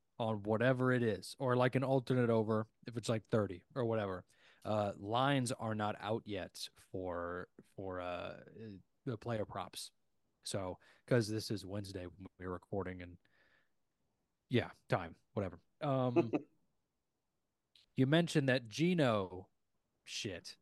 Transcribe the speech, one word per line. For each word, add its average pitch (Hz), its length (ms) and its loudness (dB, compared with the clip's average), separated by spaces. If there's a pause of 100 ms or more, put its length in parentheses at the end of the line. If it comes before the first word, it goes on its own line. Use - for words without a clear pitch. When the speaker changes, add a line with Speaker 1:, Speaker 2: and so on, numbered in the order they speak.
(180)
Speaker 1:
on 110 240 0
whatever 123 500 4
it 123 120 2
is, - 340 -2
or, 127 180 2
like, 123 200 4
an 131 80 2
alternate 127 460 4
over 110 360 2 (200)
if 117 100 -10
it's, 110 120 -6
like, 113 220 2
thirty 95 320 2 (140)
or 127 80 0
whatever. 104 400 -2 (400)
Uh, 104 360 2
lines 123 520 2
are 110 220 -4
not 107 260 -2
out 107 240 -2
yet 92 440 -8 (240)
for, 87 560 -6 (280)
for, 92 240 -6
uh, 90 340 -6 (720)
the 123 100 -4
player 110 280 -4
props. - 460 -10 (540)
So, 92 340 -4 (300)
'cause 117 200 4
this 107 220 -2
is 101 160 -4
Wednesday 98 400 -6
when 95 200 -14 (120)
we're 90 140 -6
recording, 90 500 -6
and 87 140 -14 (1300)
yeah, 107 200 2 (180)
time, - 280 -2 (180)
whatever. 92 240 -4 (220)
Um, 131 560 2
Speaker 2:
<laughs> - 1600 -18
Speaker 1:
you 131 100 4
mentioned 156 420 4
that 123 200 2
Geno 110 800 2 (560)
shit. - 580 -8